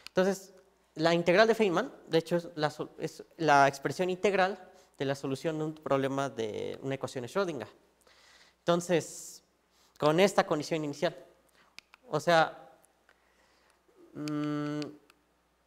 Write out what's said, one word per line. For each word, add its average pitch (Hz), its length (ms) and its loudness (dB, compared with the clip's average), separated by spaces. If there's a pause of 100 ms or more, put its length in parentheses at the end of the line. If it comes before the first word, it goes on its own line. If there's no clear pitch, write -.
Entonces, 185 480 -2 (400)
la 165 180 2
integral 175 360 6
de 220 80 2
Feynman, 202 360 0 (140)
de 160 120 0
hecho, 170 180 0
es 170 180 -4
la 151 160 -2
so-, - 300 -10
es - 240 -10 (120)
la 143 300 6
expresión 151 440 -2
integral 190 600 0 (260)
de 143 80 -6
la 139 120 -2
solución 156 420 -4
de 156 60 -4
un 156 100 -6
problema 135 560 -2
de 98 500 -8
una 135 140 -6
ecuación 127 280 -8
de 117 60 -10
Schrödinger. 165 380 -6 (960)
Entonces, 175 840 -2 (560)
con 156 220 4
esta 196 260 4
condición 151 380 -4
inicial. 151 320 -4 (920)
O 151 120 -2
sea, - 580 2 (1300)
mm, 147 680 -6 (880)